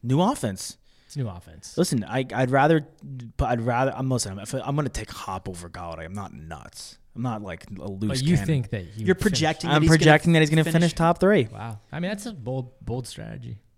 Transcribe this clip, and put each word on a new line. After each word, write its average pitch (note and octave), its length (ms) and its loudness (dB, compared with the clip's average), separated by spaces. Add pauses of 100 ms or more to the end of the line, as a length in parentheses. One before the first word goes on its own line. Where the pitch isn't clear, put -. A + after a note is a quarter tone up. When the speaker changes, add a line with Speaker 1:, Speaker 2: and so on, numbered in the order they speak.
Speaker 1:
New B2+ 180 2
offense. F3+ 540 -2 (300)
Speaker 2:
It's - 100 -16
a C#3+ 40 -6
new A#2+ 100 -4
offense. - 480 -14
Speaker 1:
Listen, C#3+ 260 2
I, C3 220 -4 (100)
I'd B2+ 160 2
rather, D3 340 6 (520)
but D3 80 0
I'd A#2 160 0
rather, B2 340 0
I'm, C3 140 -4
listen, A2+ 240 -2
I'm, G2+ 60 -10
if G#2 140 -10
I'm C3 220 -4
gonna D3 140 0
take A2 220 -8
Hop - 360 -8
over F2 220 -12
Golladay. E2 340 -12
I'm E2 80 -12
not G2+ 220 -10
nuts. D#2 640 -16 (180)
I'm A2 60 -8
not, A#2 200 -4
like, F#2 220 -12 (160)
a D2+ 100 -10
loose G2+ 300 -2
Speaker 2:
But - 20 -4
you E3 140 4
Speaker 1:
cannon. F#3+ 120 0
Speaker 2:
think C3+ 240 -2
that G2+ 120 -6
he G#2 220 -12
Speaker 3:
You're F#3 100 4
Speaker 2:
would - 40 -18
finish - 20 -4
Speaker 3:
projecting D#3+ 480 0
Speaker 1:
I'm C#3+ 60 4
Speaker 3:
that D3+ 80 6
he's D#3+ 80 6
gonna E3 60 8
Speaker 1:
projecting D#3 360 8
that D#3+ 80 6
he's D3+ 80 4
gonna D#3 160 4
Speaker 3:
finish E3 80 -4
Speaker 1:
finish E3 220 4
top E3 260 2
three. F#3 280 4
Speaker 2:
Wow. G#2+ 300 -12 (100)
I D3+ 120 -8
mean, F#3 100 -4
that's G#3 140 -10
a A#3 80 -10
bold, B2+ 480 -8
bold A#2+ 260 -8
strategy. A2 520 -12 (180)